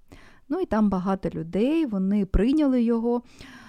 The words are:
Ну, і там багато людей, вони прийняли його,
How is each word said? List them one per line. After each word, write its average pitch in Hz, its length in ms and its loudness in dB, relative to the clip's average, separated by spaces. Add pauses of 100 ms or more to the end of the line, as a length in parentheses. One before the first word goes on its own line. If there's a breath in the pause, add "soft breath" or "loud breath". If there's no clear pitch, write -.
(500 loud breath)
Ну, 311 100 -2
і 370 60 0
там 214 240 2
багато 190 400 -2
людей, 202 560 -2
вони 202 400 0
прийняли 254 580 2
його, 233 380 0 (480 loud breath)